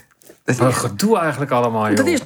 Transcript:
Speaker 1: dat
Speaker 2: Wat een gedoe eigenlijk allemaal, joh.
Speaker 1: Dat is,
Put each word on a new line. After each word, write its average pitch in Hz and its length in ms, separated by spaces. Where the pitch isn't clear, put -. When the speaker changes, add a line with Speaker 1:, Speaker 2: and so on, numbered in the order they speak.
Speaker 1:
dat 123 140
Speaker 2:
Wat 131 100
een 123 60
gedoe 196 440
eigenlijk 143 340
allemaal, 117 360
joh. 104 100
Speaker 1:
Dat 269 100
is, 330 180